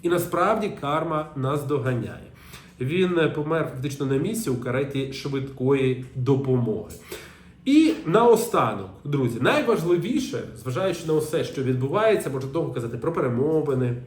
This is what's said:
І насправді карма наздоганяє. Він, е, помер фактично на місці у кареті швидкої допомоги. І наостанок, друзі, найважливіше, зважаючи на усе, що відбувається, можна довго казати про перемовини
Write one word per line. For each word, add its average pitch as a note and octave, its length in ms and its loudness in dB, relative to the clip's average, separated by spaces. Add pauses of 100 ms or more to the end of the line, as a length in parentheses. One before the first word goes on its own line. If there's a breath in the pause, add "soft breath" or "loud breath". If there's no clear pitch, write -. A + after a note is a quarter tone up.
І E3+ 60 0
насправді F3+ 720 2
карма D#3 560 -2
наздоганяє. B2+ 920 -2 (500 loud breath)
Він, F3 380 2
е, D3+ 100 4
помер D3+ 440 0
фактично C3+ 340 -4
на C3+ 100 2
місці F#3 340 -2
у B2 60 0
кареті C3+ 560 -4
швидкої C3 920 0 (100)
допомоги. B2 760 0 (760 loud breath)
І D#4 280 6 (140)
наостанок, E3 840 4 (140)
друзі, C3+ 360 0
найважливіше, G#3+ 1000 0 (140)
зважаючи F3 500 -4
на D#3 60 0
усе, D#3 320 0
що - 180 -6
відбувається, D3 680 2
можна C3 200 -6
довго D3 220 -2
казати A#2 260 -6
про D#3+ 140 -2
перемовини C3+ 840 0 (100)